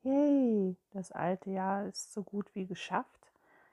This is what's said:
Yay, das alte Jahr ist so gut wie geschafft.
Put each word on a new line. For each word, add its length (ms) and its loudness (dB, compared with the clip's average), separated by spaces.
Yay, 760 4
das 220 -10
alte 380 -2
Jahr 340 -2
ist 260 -10
so 100 -6
gut 320 -8
wie 140 -6
geschafft. 640 -6